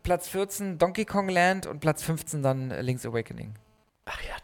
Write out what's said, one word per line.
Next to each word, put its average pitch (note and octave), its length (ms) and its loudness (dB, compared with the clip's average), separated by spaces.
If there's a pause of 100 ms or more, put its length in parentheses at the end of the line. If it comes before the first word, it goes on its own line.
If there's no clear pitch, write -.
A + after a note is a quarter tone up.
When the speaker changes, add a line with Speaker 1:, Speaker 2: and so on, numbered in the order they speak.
Speaker 1:
Platz F3 240 2
vierzehn G3 500 -4
Donkey F3+ 280 2
Kong G3 220 0
Land F#3 380 4
und D3+ 140 -8
Platz D#3 240 2
fünfzehn D3+ 400 -2
dann, C3 260 2
äh, F#2 140 -4
Link's B2+ 220 0
Awakening. A2+ 500 -4 (500)
Speaker 2:
Ach - 160 -8
ja, - 220 -6